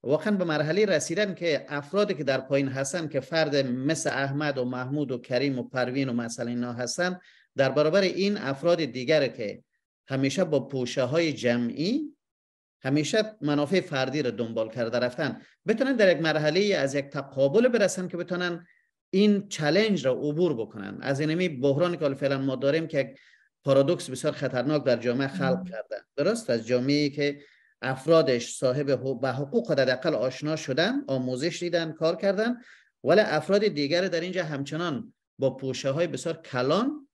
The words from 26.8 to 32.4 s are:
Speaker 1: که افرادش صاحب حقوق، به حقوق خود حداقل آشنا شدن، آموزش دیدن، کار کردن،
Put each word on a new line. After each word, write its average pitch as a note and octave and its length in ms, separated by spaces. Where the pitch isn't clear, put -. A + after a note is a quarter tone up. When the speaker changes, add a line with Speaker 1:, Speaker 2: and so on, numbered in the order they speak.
Speaker 1:
که C#3+ 300
افرادش C3+ 720
صاحب C#3 340
حقوق، B2+ 300
به C3 120
حقوق D3 340
خود C#3 140
حداقل C3 340
آشنا C3+ 420
شدن، F3 520
آموزش B2+ 520
دیدن، E3 320
کار D#3+ 240
کردن، G#3+ 400